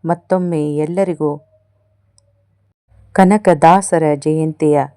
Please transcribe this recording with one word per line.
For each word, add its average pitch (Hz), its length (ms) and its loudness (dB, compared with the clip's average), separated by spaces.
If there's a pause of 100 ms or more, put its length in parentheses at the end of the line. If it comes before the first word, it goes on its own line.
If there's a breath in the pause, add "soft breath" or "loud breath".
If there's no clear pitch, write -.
ಮತ್ತೊಮ್ಮೆ 170 680 -4
ಎಲ್ಲರಿಗೂ 160 540 -4 (1900)
ಕನಕದಾಸರ 185 880 2 (120)
ಜಯಂತಿಯ 156 640 -2 (180)